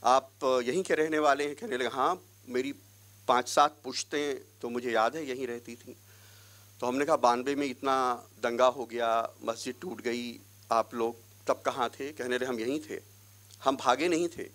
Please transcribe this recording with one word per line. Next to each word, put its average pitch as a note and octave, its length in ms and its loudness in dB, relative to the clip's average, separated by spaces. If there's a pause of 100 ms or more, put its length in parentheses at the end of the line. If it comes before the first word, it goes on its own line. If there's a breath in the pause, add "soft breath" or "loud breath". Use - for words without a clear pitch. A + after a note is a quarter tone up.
"आप C3 280 4 (120)
यहीं C3 400 2
के F3 120 0
रहने D#3 240 0
वाले C#3+ 260 2
हैं?" D3 100 -6
कहने C3+ 220 -6
लगा, B2 120 -2
"हाँ, C#3 340 0 (260)
मेरी C3 240 -4 (540)
पाँच B2 220 2
सात D3+ 340 4
पुश्तें - 760 -6
तो A#2+ 80 -6
मुझे A#2+ 220 -4
याद A2+ 240 2
है D#3+ 120 -8
यहीं B2+ 200 -6
रहती A#2+ 280 -10
थीं।" B2+ 180 -20 (880 loud breath)
तो B2 80 -2
हमने C3+ 180 0
कहा, D#3 100 4
"बानवे B2 400 4
में C#3+ 120 -2
इतना B2+ 600 0 (160)
दंगा A#2+ 220 4
हो B2+ 200 2
गया, A2+ 480 0 (100)
मस्जिद A2+ 380 -6
टूट A#2 200 -10
गई, A#2+ 380 -4 (320)
आप A2+ 220 2
लोग A#2 220 -2 (320)
तब B2+ 180 0
कहाँ B2+ 240 -2
थे?" C#3 220 -10
कहने B2 240 -4
लगे, B2+ 100 0
"हम B2+ 140 -4
यहीं C3 200 -4 (100)
थे, F#2 120 -8 (600)
हम C3+ 140 2
भागे C3 300 2
नहीं E3+ 200 0 (100)
थे।" - 180 -10